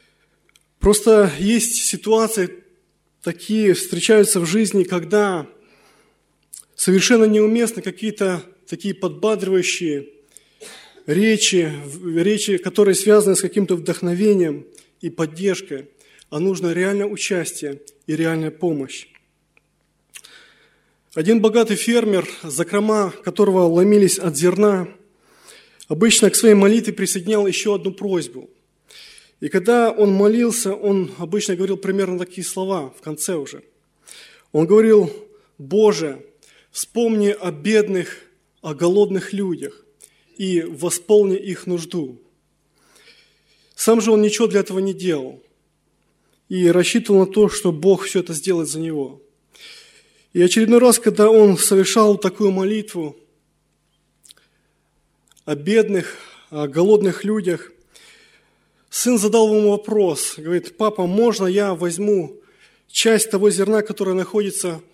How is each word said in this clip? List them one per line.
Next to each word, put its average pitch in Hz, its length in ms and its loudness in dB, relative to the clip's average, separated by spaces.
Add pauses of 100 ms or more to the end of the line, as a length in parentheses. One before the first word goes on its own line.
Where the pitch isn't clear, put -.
(800)
Просто 208 580 4
есть 208 380 -2
ситуации, 214 880 -2 (580)
такие 208 520 0
встречаются 196 640 2
в 170 60 -2
жизни, 202 360 0
когда 180 640 -2 (1300)
совершенно 190 500 2
неуместны 214 580 2
какие-то 190 600 -6 (240)
такие 190 260 -8
подбадривающие 180 1160 -4 (960)
речи, 185 680 0 (120)
в-, 165 360 -6
речи, 208 380 0
которые 196 380 2
связаны 202 400 4
с - 40 -2
каким-то 190 360 -2
вдохновением 175 920 -2 (340)
и 170 80 -8
поддержкой, 160 800 -6 (420)
а 151 100 -6
нужно 175 320 -2
реальное 196 340 -2
участие 160 760 -8 (280)
и 151 80 -4
реальная 160 340 -2
помощь. 151 560 -6 (2000)
Один 202 260 2
богатый 220 360 2
фермер, 214 520 0 (140)
закрома 185 680 -2 (140)
которого 190 380 2
ломились 185 560 4
от 160 180 -4
зерна, 180 500 2 (1000)
обычно 196 400 2
к - 80 0
своей 220 160 6
молитве 208 400 4
присоединял 196 540 -2
еще 202 260 -2
одну 190 200 -4
просьбу. 185 580 -6 (880)
И 147 80 -8
когда 226 420 2
он 208 220 2
молился, 208 640 2
он 196 420 -2
обычно 185 400 -4
говорил 190 220 -4
примерно 190 400 -4
такие 175 260 -12
слова 185 540 -6
в - 20 -20
конце 156 360 -8
уже. 143 260 -12 (920)
Он 156 140 2
говорил: 208 440 6 (460)
«Боже, 160 680 0 (480)
вспомни 220 600 -2
о 185 200 -6
бедных, 190 680 -2 (420)
о 156 140 -10
голодных 185 580 0
людях 190 540 -8 (500)
и 185 240 -2
восполни 175 760 0
их 190 300 -8
нужду». 160 540 -8 (1500)
Сам 226 280 2
же 220 80 0
он 214 100 4
ничего 214 280 0
для 190 120 0
этого 190 200 -6
не 196 120 -4
делал 147 500 -6 (1080)
и 185 180 2
рассчитывал 190 520 2
на 185 60 4
то, 202 220 2
что - 240 -4
Бог 175 320 0
все - 160 -4
это 170 140 -8
сделает 165 340 -4
за 156 120 -8
него. 147 420 -8 (1080)
И 175 100 2
очередной 220 380 4
раз, 247 180 4
когда 208 320 2
он 208 260 8
совершал 202 640 2
такую 196 320 -2
молитву 190 640 -6 (2250)
о 151 80 -4
бедных, 190 600 -2 (360)
о 147 180 -6
голодных 190 560 2
людях, 196 480 -4 (1160)
сын 247 260 0
задал 214 320 2
ему 214 220 2
вопрос, 208 680 -2
говорит: 165 400 -6
«Папа, 214 300 -2
можно 196 400 0
я 196 280 0
возьму 175 640 -4 (500)
часть 220 440 0
того 208 180 2
зерна, 196 320 0
которое 202 320 -4
находится 185 720 -4 (120)